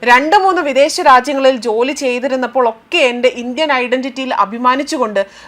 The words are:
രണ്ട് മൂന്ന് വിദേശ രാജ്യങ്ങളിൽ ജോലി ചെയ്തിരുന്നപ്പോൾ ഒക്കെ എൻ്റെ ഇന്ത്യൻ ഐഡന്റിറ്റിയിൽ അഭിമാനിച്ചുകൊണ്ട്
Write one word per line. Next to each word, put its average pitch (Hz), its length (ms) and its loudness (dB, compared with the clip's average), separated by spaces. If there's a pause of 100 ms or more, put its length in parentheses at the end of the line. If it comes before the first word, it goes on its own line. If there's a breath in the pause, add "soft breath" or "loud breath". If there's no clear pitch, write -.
രണ്ട് 269 320 4
മൂന്ന് 370 260 2
വിദേശ 285 380 0
രാജ്യങ്ങളിൽ 269 560 4
ജോലി 233 360 -2
ചെയ്തിരുന്നപ്പോൾ 254 760 -2
ഒക്കെ 277 300 -6
എൻ്റെ 247 300 0
ഇന്ത്യൻ 247 440 -4
ഐഡന്റിറ്റിയിൽ 254 600 -4
അഭിമാനിച്ചുകൊണ്ട് 247 920 -2 (220 loud breath)